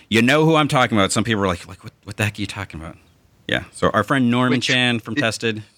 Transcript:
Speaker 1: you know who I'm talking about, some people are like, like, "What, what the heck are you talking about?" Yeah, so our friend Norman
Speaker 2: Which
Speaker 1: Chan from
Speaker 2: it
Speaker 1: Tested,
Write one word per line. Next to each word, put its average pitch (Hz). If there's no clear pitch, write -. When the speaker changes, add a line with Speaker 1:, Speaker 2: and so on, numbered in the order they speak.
Speaker 1:
you 110
know 143
who 160
I'm 151
talking 123
about, 98
some 113
people 110
are 98
like, 87
like, 92
"What, -
what 104
the 110
heck 104
are 107
you 98
talking 95
about?" 82
Yeah, 62
so -
our 104
friend 127
Norman 123
Speaker 2:
Which 120
Speaker 1:
Chan 123
from 113
Speaker 2:
it 143
Speaker 1:
Tested, 110